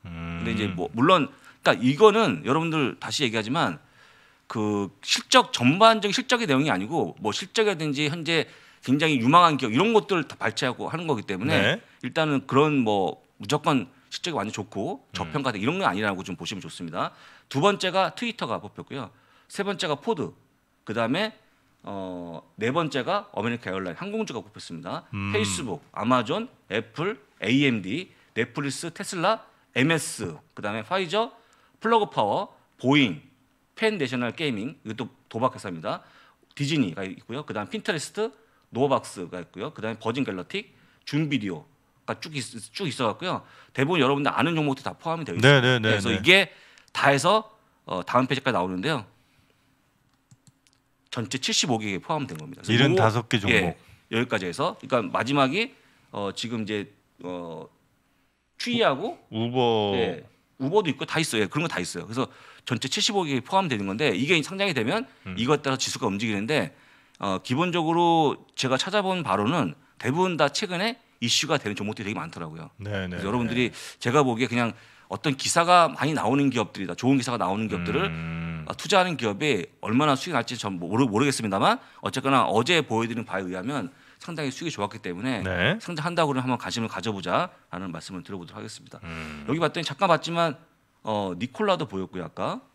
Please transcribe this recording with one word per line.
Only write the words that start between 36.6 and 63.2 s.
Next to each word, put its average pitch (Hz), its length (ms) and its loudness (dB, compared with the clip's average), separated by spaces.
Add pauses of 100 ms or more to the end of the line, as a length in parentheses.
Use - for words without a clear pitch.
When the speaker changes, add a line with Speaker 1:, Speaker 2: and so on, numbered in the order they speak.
Speaker 2:
있고요. 113 400 -10
그다음 104 240 -6
핀터레스트, 208 640 -4 (380)
노바박스가 113 680 -2
있고요. 98 340 -12
그다음에 110 260 -6
버진 127 240 -2
갤럭틱, 107 500 -8 (300)
줌비디오가 113 1160 -4
쭉 160 160 -14
있-, 117 360 -10
쭉 196 160 -6
있어갖고요. 123 560 -2 (300)
대부분 156 260 2
여러분들 139 340 4
아는 165 220 2
종목도 147 260 0
다 92 120 -8
포함이 165 300 -6
되어 98 120 -6
있습니다. 135 240 10
Speaker 1:
네, 123 140 6
네, 123 40 2
네, 110 120 2
Speaker 2:
그래서 104 180 2
Speaker 1:
네. 113 80 2
Speaker 2:
이게 175 360 6 (400)
다 - 180 4
해서, 175 440 2 (300)
어, 90 200 -4
다음 127 220 2
페이지까지 131 280 -2
나오는데요. 95 500 -2 (2000)
전체 - 280 -6
칠십오 143 400 0
개에 104 200 -4
포함된 139 400 -6
겁니다. 76 260 -14
그래서 110 80 0
Speaker 1:
일흔다섯 113 560 4
개 120 100 2
Speaker 2:
요거, 101 100 0
Speaker 1:
종목. 120 60 6 (100)
Speaker 2:
예, 87 120 -2 (340)
여기까지 113 360 -2
해서, 139 340 -4
그러니까 120 360 -2
마지막이, 143 580 2 (380)
어, 101 220 -4
지금 117 280 -6
이제, 104 300 -4 (300)
어, 85 440 -10 (920)
추이하고 220 600 0 (120)
Speaker 1:
우-, 113 160 0
우버. 117 500 4
Speaker 2:
예, 90 280 -2 (340)
우버도 165 320 2
있고 135 140 -4
다 - 160 -2
있어요. 135 220 0
예, 196 40 2
그런 165 200 -2
거 - 20 -4
다 - 120 -4
있어요. 87 240 -6
그래서 113 220 -4 (380)
전체 123 240 -2
칠십오 202 340 0